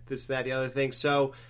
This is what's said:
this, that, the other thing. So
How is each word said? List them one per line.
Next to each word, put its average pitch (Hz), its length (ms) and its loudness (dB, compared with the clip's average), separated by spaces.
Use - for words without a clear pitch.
this, 131 200 -6
that, 131 180 -2
the 131 60 -2
other 131 180 0
thing. 135 220 0
So 143 420 2